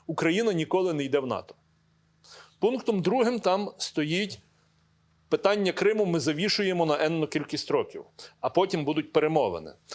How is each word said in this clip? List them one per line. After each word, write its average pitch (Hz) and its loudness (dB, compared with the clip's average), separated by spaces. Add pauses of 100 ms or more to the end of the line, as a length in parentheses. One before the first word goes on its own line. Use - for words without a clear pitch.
«Україна 185 0
ніколи 180 0
не 147 -2
йде 135 0
в 135 -2
нато». 107 -6 (1040)
Пунктом 220 0
другим 233 2
там 190 0
стоїть: 170 -4 (880)
«Питання 190 2
Криму 214 2
ми 170 2
завішуємо 170 0
на 147 2
енну 160 0
кількість 147 -6
років, 107 -2 (360)
а 127 -2
потім 180 0
будуть 151 -2
перемовини. 120 2 (220)